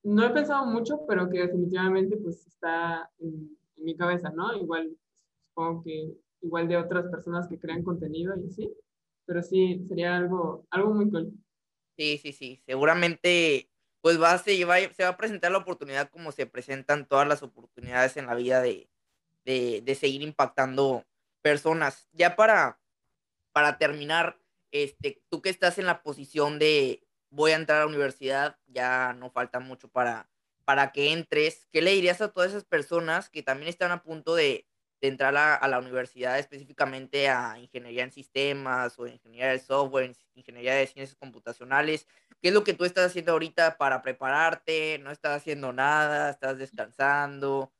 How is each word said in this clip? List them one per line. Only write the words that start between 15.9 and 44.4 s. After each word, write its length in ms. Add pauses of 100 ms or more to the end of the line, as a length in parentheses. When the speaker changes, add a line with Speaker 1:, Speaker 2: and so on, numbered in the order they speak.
Speaker 2:
como 220
se 140
presentan 600
todas 180
las 160
oportunidades 720
en 100
la 100
vida 260
de, 260 (560)
de, 400
de 120
seguir 260
impactando 840 (380)
personas. 680
Ya 240
para, 440 (720)
para 260
terminar, 600 (340)
este, 580
tú 120
que 80
estás 280
en 80
la 160
posición 580
de 460 (240)
voy 220
a 40
entrar 220
a 40
la 60
universidad, 800
ya 480
no 160
falta 300
mucho 280
para, 420 (340)
para 280
que 200
entres, 600
¿qué 100
le 100
dirías 280
a 120
todas 180
esas 140
personas 640
que 120
también 260
están 220
a 120
punto 340
de, 300 (340)
de 80
entrar 280
a, 180
a 140
la 100
universidad, 600
específicamente 880
a 300
ingeniería 460
en 80
sistemas 840
o 80
ingeniería 460
de 80
software, 460
in-, 100 (180)
ingeniería 400
de 120
ciencias 300
computacionales? 920 (360)
¿Qué 60
es 60
lo 100
que 100
tú 100
estás 260
haciendo 220
ahorita 460
para 240
prepararte? 960